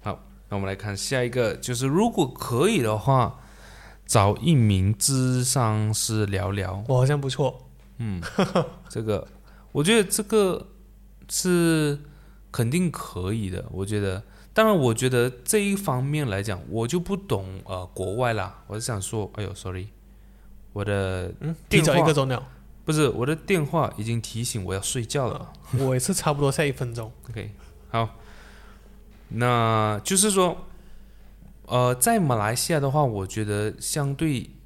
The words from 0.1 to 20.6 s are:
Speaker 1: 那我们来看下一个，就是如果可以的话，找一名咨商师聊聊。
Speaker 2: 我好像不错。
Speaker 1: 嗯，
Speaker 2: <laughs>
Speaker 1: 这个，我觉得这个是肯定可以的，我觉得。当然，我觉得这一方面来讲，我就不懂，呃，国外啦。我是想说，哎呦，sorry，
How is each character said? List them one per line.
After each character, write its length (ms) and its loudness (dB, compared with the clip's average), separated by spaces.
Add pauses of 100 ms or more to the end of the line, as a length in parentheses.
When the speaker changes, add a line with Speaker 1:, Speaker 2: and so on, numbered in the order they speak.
Speaker 1:
那 80 -4
我 20 -2
们 80 -4
来 80 -4
看 200 -6
下 280 -2
一 60 0
个， 260 0
就 180 -6
是 140 -2
如 240 4
果 180 0
可 400 0
以 120 2
的 160 0
话， 420 2 (680)
找 320 4
一 160 2
名 400 6
咨 480 2
商 520 2
师 320 0
聊 260 -2
聊。 380 -4
Speaker 2:
我 80 4
好 80 6
像 140 2
不 100 -4
错。 360 -2 (340)
Speaker 1:
嗯， 220 -4 (340)
Speaker 2:
<laughs> 340 -2
Speaker 1:
这 120 -6
个， 240 -2 (460)
我 100 0
觉 140 4
得 140 4
这 140 -2
个 440 0 (600)
是 720 2 (520)
肯 200 0
定 180 0
可 440 -6
以 160 -4
的， 220 -6
我 140 -6
觉 140 -2
得。 240 -4 (300)
当 120 6
然， 100 6
我 180 4
觉 160 0
得 200 2
这 300 0
一 160 0
方 280 -2
面 260 -2
来 120 -2
讲， 280 -6
我 180 -2
就 120 0
不 160 -4
懂， 500 -6
呃， 220 -8
国 280 -6
外 180 0
啦。 340 -6
我 120 -10
是 60 -8
想 160 -4
说， 340 -6
哎 80 -6
呦， 100 -6
sorry， 360 -10 (840)